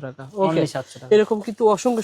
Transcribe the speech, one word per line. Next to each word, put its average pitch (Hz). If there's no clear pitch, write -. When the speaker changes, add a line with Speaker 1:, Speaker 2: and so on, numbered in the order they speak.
Speaker 1:
টাকা। 131
Speaker 2:
Only 160
Speaker 1:
ওকে। 151
Speaker 2:
সাতশো -
টাকা। -
Speaker 1:
এরকম 214
কিন্তু 220
অসংখ্য 226